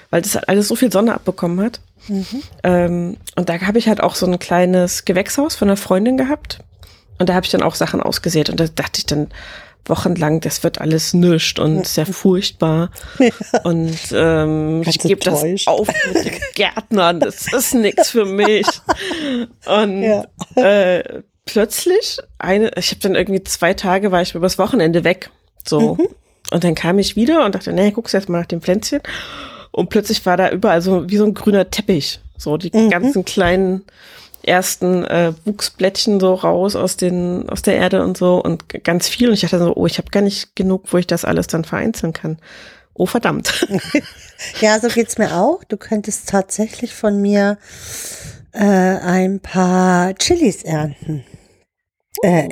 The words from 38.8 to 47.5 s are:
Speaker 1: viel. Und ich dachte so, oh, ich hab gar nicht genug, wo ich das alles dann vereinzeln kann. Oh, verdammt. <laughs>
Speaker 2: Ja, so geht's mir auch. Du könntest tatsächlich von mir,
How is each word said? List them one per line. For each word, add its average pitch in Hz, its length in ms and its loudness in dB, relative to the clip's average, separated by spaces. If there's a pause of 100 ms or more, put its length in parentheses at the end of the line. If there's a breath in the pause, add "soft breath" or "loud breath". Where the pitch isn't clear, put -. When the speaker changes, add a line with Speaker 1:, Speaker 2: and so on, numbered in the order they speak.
Speaker 1:
viel. - 180 2
Und 233 60 4
ich 202 80 2
dachte 175 180 0
so, 170 160 2
oh, 175 120 0
ich 165 100 -2
hab - 140 -8
gar 202 100 2
nicht 202 340 -2
genug, 190 380 -2
wo 175 40 2
ich 180 100 0
das 170 180 -2
alles 170 220 0
dann 165 180 -2
vereinzeln 170 480 -4
kann. 160 240 -8 (560 loud breath)
Oh, - 140 0
verdammt. - 640 -2
<laughs> - 920 -6
Speaker 2:
Ja, 214 180 4
so 233 100 0
geht's 226 280 -2
mir 175 180 0
auch. 254 280 0
Du - 140 -6
könntest - 520 -6
tatsächlich 208 640 -4
von 202 280 0
mir, 202 360 2 (960 loud breath)